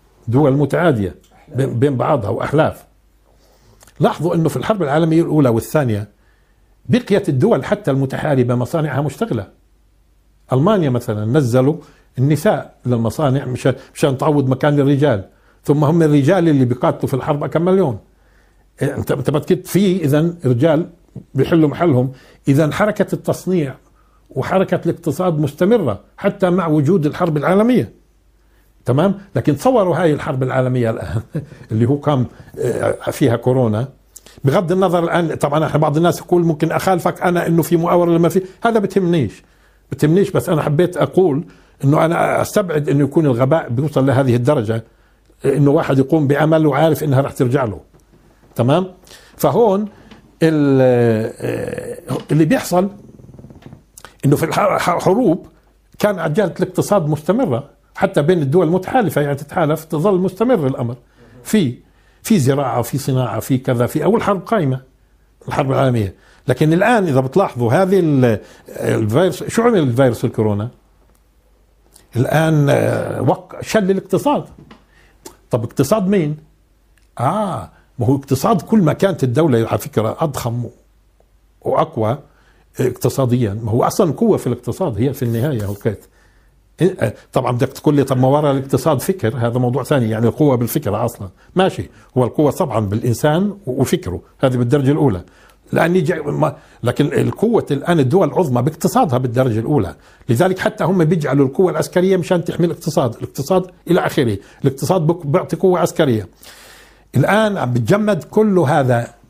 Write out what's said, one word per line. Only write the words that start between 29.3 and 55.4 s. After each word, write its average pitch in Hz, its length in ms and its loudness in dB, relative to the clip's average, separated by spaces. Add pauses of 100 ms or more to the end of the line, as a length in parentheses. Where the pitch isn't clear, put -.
لكن 147 200 0
تصوروا 202 400 2
هاي 160 180 2
الحرب 135 300 -4
العالمية 127 460 0
الآن 110 320 -6 (140)
<laughs> 151 80 -6 (280)
اللي 113 140 2
هو 135 100 2
قام، 143 300 0 (340)
آه، 117 520 -2
فيها 120 240 2
كورونا. 123 520 0 (560)
بغض 160 280 0
النظر 180 320 2
الآن، 165 320 -2
طبعًا 151 300 0
احنا 156 140 -2
بعض 151 180 2
الناس 170 220 2
يقول 175 260 0
ممكن 165 260 0
أخالفك 170 500 -2
أنا 175 260 0
إنه 165 140 2
في 165 160 0
مؤامرة 175 340 2
لما 165 180 4
في، 185 120 0 (220)
هذا 226 160 2
بتهمنيش، 175 640 -2 (480)
بتهمنيش، 160 400 2
بس - 180 -2
أنا 160 120 0
حبيت 165 360 0
أقول 160 460 2 (400)
إنه 156 220 4
أنا - 360 0
أستبعد 151 480 -2
إنه 143 140 2
يكون 151 220 2
الغباء 131 440 0
بيوصل 135 360 0
لهذه 131 300 2
الدرجة، 120 480 0 (640)
إنه 139 260 4
واحد 143 280 2
يقوم 143 280 2
بعمل 156 380 2
وعارف 156 380 2
إنها 135 180 2
راح 127 100 -6
ترجع 131 320 0
له. 92 160 -6 (760)
تمام؟ 151 320 2 (500)
فهون 196 480 2 (580)
ال-، 143 380 4 (580)
آه، - 800 -8 (140)
اللي 151 140 4
بيحصل 180 440 0 (1400)
إنه 143 100 4
في 147 100 -2
الح-، 170 320 0
ح-، 170 260 -2
حروب 185 440 0 (520)